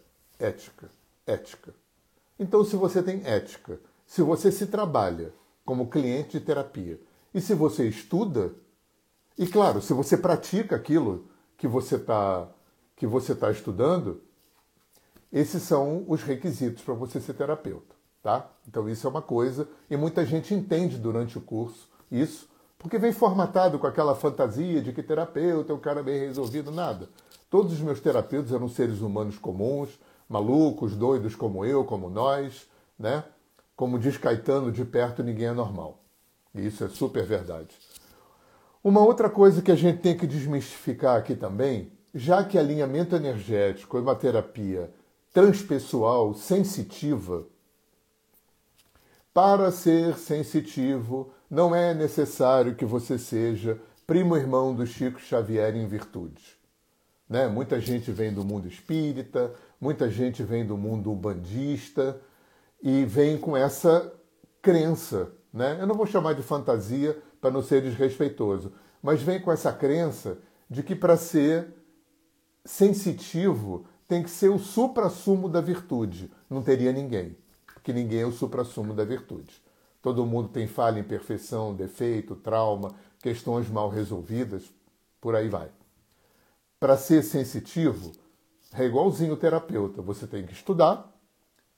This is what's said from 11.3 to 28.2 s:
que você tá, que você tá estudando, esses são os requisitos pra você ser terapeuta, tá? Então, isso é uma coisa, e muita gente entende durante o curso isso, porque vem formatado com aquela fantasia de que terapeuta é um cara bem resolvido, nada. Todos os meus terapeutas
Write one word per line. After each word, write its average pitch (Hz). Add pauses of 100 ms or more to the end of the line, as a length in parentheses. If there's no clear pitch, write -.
que -
você 123
tá, 98 (460)
que 123
você 123
tá 110
estudando, 113 (1120)
esses 151
são 147
os 156
requisitos 127
pra 135
você 117
ser 131
terapeuta, 139 (260)
tá? 110 (180)
Então, 110
isso 113
é -
uma 147
coisa, 127 (220)
e 147
muita 160
gente 160
entende 165
durante 113
o -
curso - (220)
isso, 127 (280)
porque 175
vem 226
formatado 185
com 143
aquela 147
fantasia 143
de 120
que 147
terapeuta 156
é 147
um 143
cara 143
bem 139
resolvido, 139
nada. 139 (420)
Todos 185
os 156
meus 147
terapeutas 139